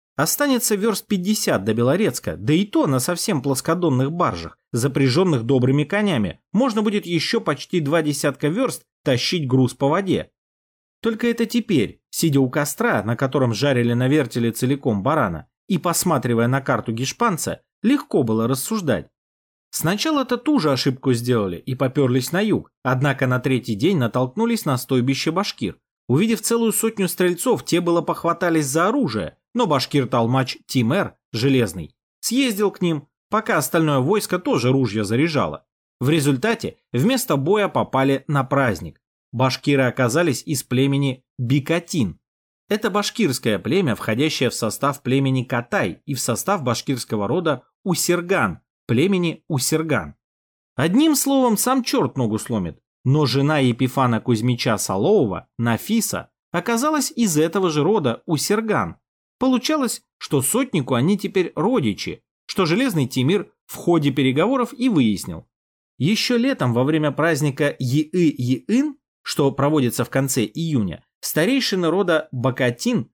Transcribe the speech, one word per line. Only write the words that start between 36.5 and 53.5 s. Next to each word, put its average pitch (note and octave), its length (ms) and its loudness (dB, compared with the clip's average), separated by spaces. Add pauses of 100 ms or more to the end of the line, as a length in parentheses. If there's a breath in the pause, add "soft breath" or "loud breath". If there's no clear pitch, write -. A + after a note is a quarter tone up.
вместо F3 460 2
боя F#3+ 300 2
попали C3+ 600 0
на C#3+ 160 0
праздник. A#2 580 -2 (300)
Башкиры C3 520 0
оказались B2+ 640 0
из D3+ 180 -4
племени C#3 600 0 (140)
Бикатин. C#3 800 -2 (500)
Это G#3+ 200 0
башкирское E3 720 -2
племя, D3 360 0
входящее B2+ 540 -2
в - 60 -4
состав B2+ 460 -4
племени C3 420 0
Катай A#2+ 600 -4
и D3 80 -6
в B2 60 -6
состав E3 440 -2
башкирского A#2 640 -2
рода D#3 360 -2 (200 soft breath)
Усерган, F3 760 0 (280)
племени F3 600 0
Усерган. C#3+ 680 -2 (600)
Одним B3 400 4
словом, C4 420 2
сам B3+ 260 0
чёрт G3 340 0
ногу A2 200 0
сломит. G2 420 -4 (260)
Но C#3 220 4
жена C#3 320 2